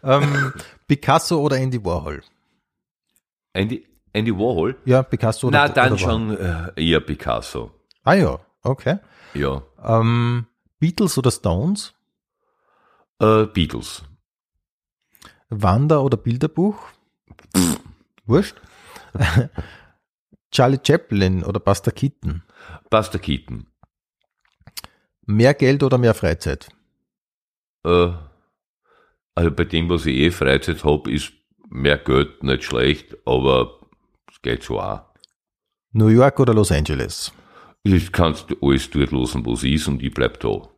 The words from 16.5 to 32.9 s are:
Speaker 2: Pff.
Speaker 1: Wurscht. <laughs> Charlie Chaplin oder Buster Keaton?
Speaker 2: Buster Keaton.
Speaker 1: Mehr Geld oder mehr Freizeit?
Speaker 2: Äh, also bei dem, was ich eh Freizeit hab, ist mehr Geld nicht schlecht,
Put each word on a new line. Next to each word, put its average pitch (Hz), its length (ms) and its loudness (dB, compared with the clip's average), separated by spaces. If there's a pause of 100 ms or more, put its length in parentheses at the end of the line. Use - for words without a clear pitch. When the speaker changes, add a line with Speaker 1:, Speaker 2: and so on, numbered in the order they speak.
Speaker 2:
Pff. 87 240 0 (460)
Speaker 1:
Wurscht. 147 300 0 (580)
<laughs> 95 360 0 (1000)
Charlie 135 360 2
Chaplin 95 580 0
oder - 160 -4
Buster - 320 0
Keaton? - 500 -6 (480)
Speaker 2:
Buster 104 280 0
Keaton. 60 480 -8 (1600)
Speaker 1:
Mehr 117 300 4
Geld 139 280 2
oder 127 160 2
mehr 117 160 4
Freizeit? - 540 -4 (1160)
Speaker 2:
Äh, 87 280 2 (1200)
also 85 160 2
bei 82 140 -2
dem, 82 240 -2
was 85 180 0
ich 67 100 0
eh 78 140 4
Freizeit 69 540 -2
hab, 73 220 2
ist 69 260 -4 (360)
mehr 69 300 0
Geld 69 440 0
nicht 65 220 -2
schlecht, 65 520 -2 (100)